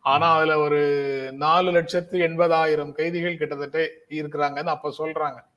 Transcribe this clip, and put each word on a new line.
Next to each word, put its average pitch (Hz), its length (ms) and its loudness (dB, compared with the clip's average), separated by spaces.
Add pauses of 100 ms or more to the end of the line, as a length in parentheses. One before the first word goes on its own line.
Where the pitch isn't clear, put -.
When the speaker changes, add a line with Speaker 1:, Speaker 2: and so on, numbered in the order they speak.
Speaker 1:
ஆனா, 151 320 2
Speaker 2:
ம். 160 40 4
Speaker 1:
அதுல 156 220 2
ஒரு 147 220 2 (520)
நாலு 165 380 2
லட்சத்து 175 480 0
எண்பதாயிரம் 160 720 2
கைதிகள் 170 440 -4
கிட்டத்தட்ட 147 420 -4 (300)
இருக்கிறாங்கன்னு 147 680 -4
அப்ப 151 240 -6
சொல்றாங்க. 156 400 -4 (180)